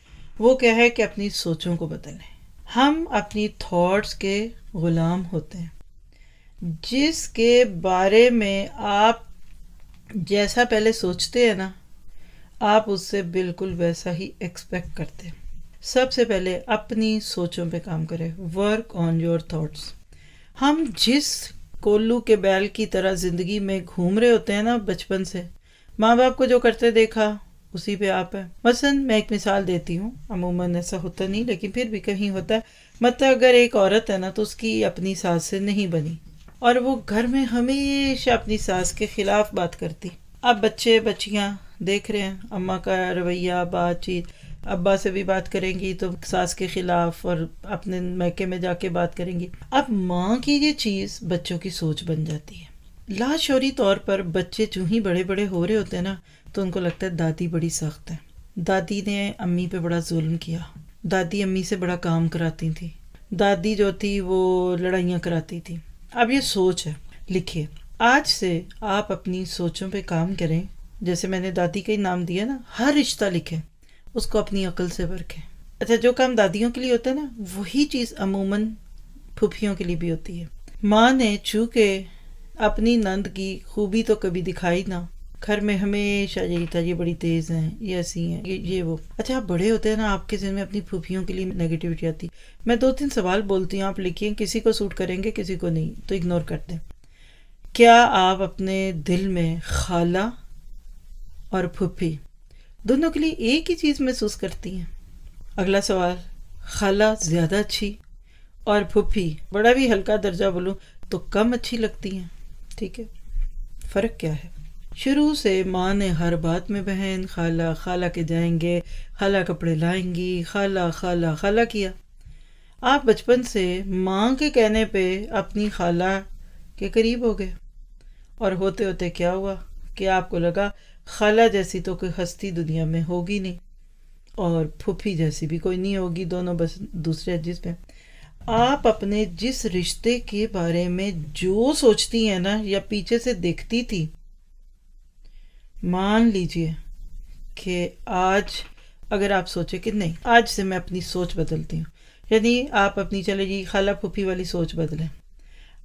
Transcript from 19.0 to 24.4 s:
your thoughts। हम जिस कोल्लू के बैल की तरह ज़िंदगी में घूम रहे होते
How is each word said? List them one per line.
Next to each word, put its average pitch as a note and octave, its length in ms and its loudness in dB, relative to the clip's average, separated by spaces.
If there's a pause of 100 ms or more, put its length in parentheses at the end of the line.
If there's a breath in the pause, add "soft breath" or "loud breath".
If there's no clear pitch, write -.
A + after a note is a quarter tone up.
your E3+ 220 0
thoughts। D#3 380 -6 (760 soft breath)
हम D4 340 2
जिस - 580 0 (300)
कोल्लू A3 400 4
के A3 140 6
बैल G3 320 4
की G#3+ 180 -4
तरह F#3+ 280 0
ज़िंदगी F3+ 460 -2
में F#3+ 260 -2
घूम F3+ 340 0
रहे A#3+ 120 8
होते G#3+ 220 4